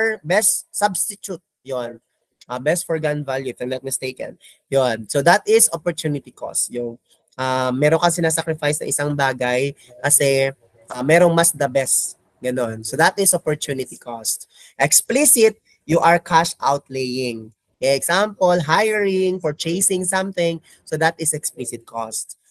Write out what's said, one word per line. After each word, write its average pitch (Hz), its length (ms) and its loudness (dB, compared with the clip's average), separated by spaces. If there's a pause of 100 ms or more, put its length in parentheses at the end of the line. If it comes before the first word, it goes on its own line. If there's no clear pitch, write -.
(220)
best - 480 -2
substitute, - 720 -4 (240)
yon. 120 320 -6 (460)
Uh, 123 160 -8
best 156 240 0
forgone 151 400 -4
value, 131 320 -6
if - 40 -14
I'm 127 120 -6
not 131 120 -8
mistaken. 127 520 -8 (320)
Yon. 120 400 0
So 143 160 0
that 180 240 6
is 220 240 4
opportunity 156 580 -4
cost. - 380 -8
Yung, 120 320 -8 (400)
uh, 127 320 0
meron 151 280 2
kang 175 120 4
sinasacrifice 160 720 -2
na - 40 -6
isang 147 280 -2
bagay 131 560 0 (320)
kasi, 139 480 2 (400)
uh, 127 100 -6
merong 170 300 6
mas 170 200 4
the 143 160 -2
best. - 520 -2 (240)
Ganon. 117 400 -4
So 131 160 -2
that 180 160 4
is 196 160 2
opportunity 147 640 -4
cost. - 480 -10 (320)
Explicit, 226 800 4 (320)
you 156 160 4
are 214 160 6
cash 170 400 2
outlaying. 127 880 -4 (320)
Okay, 135 160 2
example, 180 640 0
hiring, 190 800 2
purchasing 180 640 -2
something. 180 560 -2 (240)
So 151 160 -6
that 160 160 0
is 160 160 -4
explicit 123 560 -10
cost. 113 480 -10 (140)